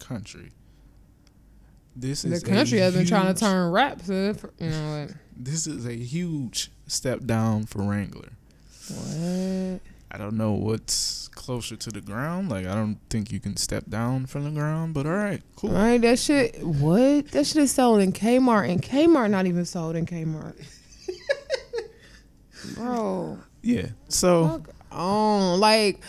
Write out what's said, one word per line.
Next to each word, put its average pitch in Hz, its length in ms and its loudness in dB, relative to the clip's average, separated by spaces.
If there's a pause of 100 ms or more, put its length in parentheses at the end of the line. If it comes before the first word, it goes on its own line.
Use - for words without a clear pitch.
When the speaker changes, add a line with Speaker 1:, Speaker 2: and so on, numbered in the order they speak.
Speaker 1:
country?" - 540 -14 (1400)
This 131 280 -6
Speaker 2:
The 170 100 -2
Speaker 1:
is 170 100 -2
a - 40 -8
Speaker 2:
country 233 320 4
has 185 160 4
been 180 100 4
trying 190 200 4
to 190 40 2
Speaker 1:
huge 185 100 0
Speaker 2:
turn 185 320 2
rap, 262 300 0
so 180 120 -4
if, 196 300 -2 (160)
you 165 120 -4
know 151 340 -4
what? - 100 -14 (100)
Speaker 1:
<laughs> - 120 -20
This 151 300 -6
is 131 180 -8
a 120 80 -6
huge 139 800 -6 (160)
step - 360 -4
down 113 440 0
for 101 160 -6
Wrangler. 101 460 -4 (580)
Speaker 2:
What? 185 920 -6 (320)
Speaker 1:
I - 60 -12
don't 104 200 -6
know 110 160 0
what's - 760 -4
closer 120 460 -10
to 117 160 -10
the 107 100 -10
ground. 151 480 -6
Like, 95 180 -4
I 92 60 -4
don't 107 240 -2 (140)
think 104 200 -6
you 101 80 -6
can 101 180 -8
step - 320 -6
down 127 380 -4
from 143 160 -8
the 147 80 -6
ground, 156 440 -4
but 139 100 -4
all 151 60 -2
right, 202 300 -4 (140)
cool. 208 160 -6
Speaker 2:
Right, 226 300 6
that 233 160 6
shit, 285 460 0
what? 185 680 4
That 285 160 2
shit 302 180 2
is 262 80 4
sold 233 300 6
in 190 100 4
Kmart, 226 600 4
and 175 100 0
Kmart 285 480 4
not 190 160 2
even 175 200 0
sold 165 300 -4
in 165 120 -2
Kmart. 160 480 -6 (1160)
<laughs> - 1040 -14
Bro. 202 600 -4 (240)
Speaker 1:
Yeah, 233 260 0 (200)
so 175 400 4
Speaker 2:
Fuck 160 220 -4 (220)
on. 196 680 2
Like, 214 500 6